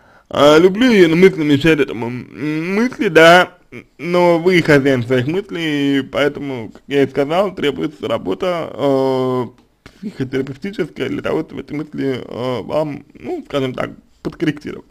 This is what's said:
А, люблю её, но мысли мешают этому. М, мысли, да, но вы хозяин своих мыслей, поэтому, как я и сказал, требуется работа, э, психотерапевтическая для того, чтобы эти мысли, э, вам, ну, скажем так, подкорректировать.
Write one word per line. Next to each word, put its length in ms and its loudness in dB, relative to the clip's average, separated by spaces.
А, 300 6
люблю 300 4
её, 200 6
но 80 2
мысли 260 4
мешают 380 2
этому. 260 -4
М, 720 -6
мысли, 320 -2
да, 500 6
но 400 2
вы 240 2
хозяин 400 2
своих 240 0
мыслей, 760 -2
поэтому, 680 -4
как 160 -20
я 160 0
и 60 2
сказал, 440 -2
требуется 540 -6
работа, 640 -4
э, 720 0
психотерапевтическая 1080 -8
для 140 -6
того, 180 -2
чтобы 220 -12
эти 100 -14
мысли, 500 -6
э, 400 -6
вам, 420 -6
ну, 320 -10
скажем 260 -4
так, 200 -6
подкорректировать. 680 -6